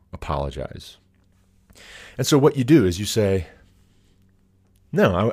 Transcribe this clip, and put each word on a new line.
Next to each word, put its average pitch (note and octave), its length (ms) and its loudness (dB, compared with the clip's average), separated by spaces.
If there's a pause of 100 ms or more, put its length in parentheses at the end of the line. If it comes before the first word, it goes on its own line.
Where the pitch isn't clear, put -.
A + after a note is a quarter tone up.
(120)
apologize." - 840 -10 (1200)
And B2+ 100 -4
so D3+ 100 4
what C#3 200 2
you C3 60 0
do B2+ 220 4
is F2+ 140 -2
you G#2 60 -6
say, G2 420 -2 (1400)
"No, A2+ 420 0